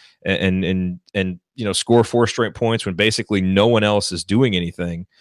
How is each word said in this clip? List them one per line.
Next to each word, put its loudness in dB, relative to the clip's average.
and, 0
and, -2
and, -4
you -8
know, -2
score 4
four 2
straight -4
points -2
when -4
basically 0
no 4
one 4
else 0
is -8
doing 2
anything. -6